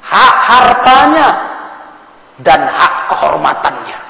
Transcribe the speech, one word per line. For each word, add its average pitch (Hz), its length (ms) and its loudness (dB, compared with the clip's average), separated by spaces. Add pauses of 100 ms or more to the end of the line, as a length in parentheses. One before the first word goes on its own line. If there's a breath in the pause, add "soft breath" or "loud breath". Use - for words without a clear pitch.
hak 247 340 2 (100)
hartanya, 262 800 4 (1080)
dan 156 220 2 (100)
hak 151 240 0 (160)
kehormatannya. - 880 -4 (120)